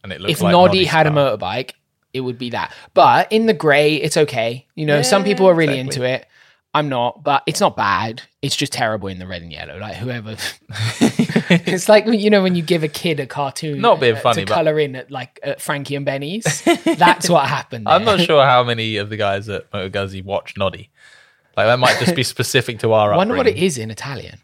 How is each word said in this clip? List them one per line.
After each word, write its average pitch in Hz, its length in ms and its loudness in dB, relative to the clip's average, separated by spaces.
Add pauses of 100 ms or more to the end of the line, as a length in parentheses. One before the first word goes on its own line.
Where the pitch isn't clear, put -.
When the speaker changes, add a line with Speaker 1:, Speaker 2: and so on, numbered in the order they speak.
Speaker 1:
And 98 80 -12
it 78 80 -12
looks 98 140 -2
Speaker 2:
If 175 80 -4
Speaker 1:
like 175 100 4
Speaker 2:
Noddy 180 140 8 (120)
Speaker 1:
Noddy's 170 100 2
Speaker 2:
had 160 180 2
a 151 40 2
Speaker 1:
car. 139 260 2
Speaker 2:
motorbike, 101 360 -6 (400)
it 131 80 -6
would 127 180 -6
be 123 120 -8
that. - 220 -6 (220)
But 143 380 6
in 220 140 2
the 220 80 4
grey, 151 420 4
it's 151 200 -2
okay. 127 580 -2
You 156 120 -6
know, 147 160 2
some 196 200 2
Speaker 1:
Yeah, 202 100 -2
Speaker 2:
people 190 160 4
are 175 60 6
really 151 260 2
Speaker 1:
exactly. 131 260 -6
Speaker 2:
into 127 80 0
it. 127 120 -8 (480)
I'm 147 160 -2
not, 120 340 -4
but 139 220 0
it's 151 140 -4
not 190 160 0
bad. 107 460 -2 (200)
It's 135 120 -4
just - 200 -4
terrible 110 340 -2
in 95 100 -10
the 92 80 -14
red 92 160 -12
and 85 80 -16
yellow. 78 280 -14
Like, 101 180 -12
whoever. 110 440 -10
<laughs> - 60 -8 (540)
Speaker 1:
<laughs> 247 80 4 (420)
Speaker 2:
It's 175 380 0
like, 214 180 6
you 214 220 0
know, 208 140 4
when 185 120 0
you 175 80 -2
give 160 220 -2
a 156 40 -4
kid 151 320 -4
a 135 60 -8
cartoon 147 540 -8
Speaker 1:
Not 202 200 2
being 117 160 4
Speaker 2:
uh, - 40 -10
Speaker 1:
funny, - 220 0
Speaker 2:
to 190 40 -6
Speaker 1:
but 208 80 0
Speaker 2:
colour 156 240 0
in 139 180 -2
at, 127 140 -16
like, 131 320 -12
at - 200 -8
Frankie 143 340 -6
and 139 80 -6
Benny's. 143 400 -6 (180)
Speaker 1:
<laughs> - 220 0
Speaker 2:
That's 175 460 2
what 143 180 4
happened 123 400 -6
Speaker 1:
I'm 196 160 4
not 208 140 2
Speaker 2:
there. 170 80 2
Speaker 1:
sure 147 180 6
how 127 180 6
many 113 360 -2
of 101 100 -6
the 107 80 -8
guys 101 320 -2
at - 240 -10
Moto 98 160 -6
Guzzi 98 340 -6
watch 98 360 -8
Noddy. 98 320 -4 (680)
Like, 101 100 2
that 120 120 4
might 127 220 2
just 175 140 0
be 139 80 -2
Speaker 2:
<laughs> - 120 -4
Speaker 1:
specific 120 460 -2
to 110 120 2
our 107 220 4
Speaker 2:
I - 20 4
wonder 208 180 0
what 254 120 0
it 214 60 4
Speaker 1:
upbringing. 156 140 -2
Speaker 2:
is 143 120 -2
in 110 120 -8
Italian. 98 540 -12